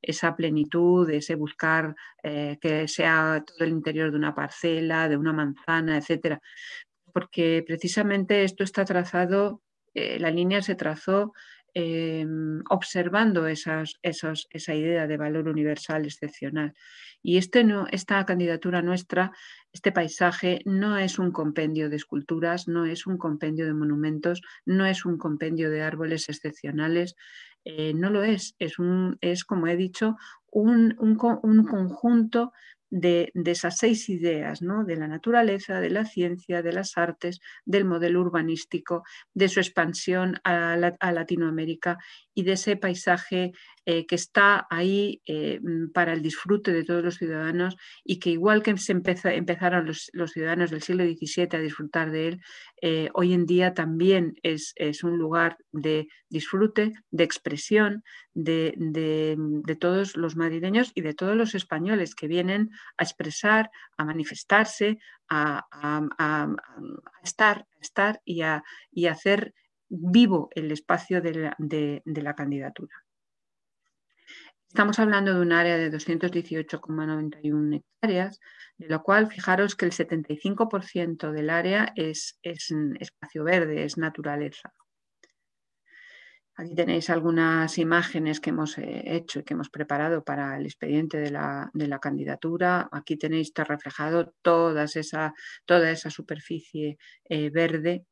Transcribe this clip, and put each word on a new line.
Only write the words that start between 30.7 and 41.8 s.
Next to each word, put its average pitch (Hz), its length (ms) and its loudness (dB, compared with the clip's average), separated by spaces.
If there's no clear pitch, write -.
un 220 160 6
co-, 226 260 2
un 220 240 8
conjunto 233 880 2
de, 175 440 2
de 175 180 0
esas 170 260 -2
seis 226 320 4
ideas, 160 520 0
¿no? 202 220 0
De 165 140 -2
la 156 100 -4
naturaleza, 196 720 2
de 175 120 0
la 208 120 2
ciencia, 175 580 -2
de 170 120 -2
las 190 240 -4
artes, 170 420 -2
del 196 220 4
modelo 175 340 2
urbanístico, 170 840 -2
de 190 140 4
su 185 140 2
expansión 180 840 0
a 170 320 2
la-, 175 240 2
a 180 140 0
Latinoamérica 165 840 -2